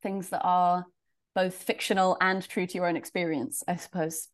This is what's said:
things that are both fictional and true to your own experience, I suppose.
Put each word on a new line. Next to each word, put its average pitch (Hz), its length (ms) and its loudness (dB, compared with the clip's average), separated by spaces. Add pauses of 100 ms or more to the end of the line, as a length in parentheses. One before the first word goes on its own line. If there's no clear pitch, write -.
things 196 260 -4
that - 160 -4
are 180 400 4 (500)
both 185 200 2
fictional - 640 2
and 185 260 2
true 180 200 -2
to - 80 -6
your 180 120 0
own 170 100 2
experience, 160 720 -2
I 175 100 -2
suppose. 165 580 -4